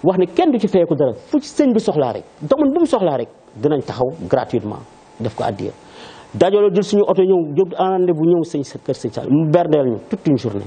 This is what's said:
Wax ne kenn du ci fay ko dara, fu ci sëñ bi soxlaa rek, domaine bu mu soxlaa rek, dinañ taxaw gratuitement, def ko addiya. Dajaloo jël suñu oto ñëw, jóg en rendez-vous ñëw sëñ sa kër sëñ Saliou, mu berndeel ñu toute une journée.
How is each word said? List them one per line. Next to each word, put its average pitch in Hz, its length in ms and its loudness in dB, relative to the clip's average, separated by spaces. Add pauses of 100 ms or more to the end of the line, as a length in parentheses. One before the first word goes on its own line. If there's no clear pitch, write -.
Wax 185 160 2
ne 180 80 4
kenn 330 240 2
du 240 80 0
ci 202 100 0
fay 175 180 4
ko 165 80 0
dara, 131 180 2
fu - 280 -4
ci - 80 -16
sëñ 269 240 2
bi 214 80 2
soxlaa 143 320 0
rek, 101 100 -10 (180)
domaine 269 300 2
bu 330 80 -2
mu 330 60 4
soxlaa 175 320 0
rek, 117 100 -4 (260)
dinañ 135 280 0
taxaw 127 260 -4 (220)
gratuitement, 110 500 -2 (400)
def 107 160 -6
ko 113 80 -6
addiya. 104 280 -6 (640)
Dajaloo 196 400 4
jël 196 100 2
suñu 202 220 0
oto 190 160 2
ñëw, 180 360 2
jóg 180 200 0
en 190 200 0
rendez-vous 175 280 0
ñëw 170 180 4
sëñ 147 200 -6
sa - 160 -12
kër - 160 -6
sëñ - 160 -8
Saliou, - 220 -4
mu 156 180 2
berndeel 156 400 2
ñu 107 60 -4 (120)
toute - 180 -6
une 139 100 4
journée. 101 300 -4